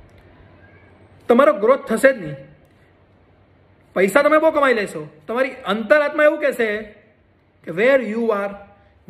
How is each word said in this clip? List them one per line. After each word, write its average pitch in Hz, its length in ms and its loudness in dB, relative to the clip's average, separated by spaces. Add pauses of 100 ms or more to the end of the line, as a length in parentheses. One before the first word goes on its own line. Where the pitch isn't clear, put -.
(1300)
તમારો 277 240 4
ગ્રોથ 233 340 0
થશે 226 260 2
જ 240 40 -4
નહીં. 151 200 -12 (1600)
પૈસા 196 280 2
તમે 302 160 4
બહુ 311 120 4
કમાઈ 277 240 0
લેશો, 170 340 -8 (180)
તમારી 254 240 -4
અંતરાત્મા 285 760 -2
એવું 302 160 2
કહેશે 226 420 -4 (840)
કે - 60 -16
where 240 320 0
you 220 200 -6
are, 202 280 -4 (600)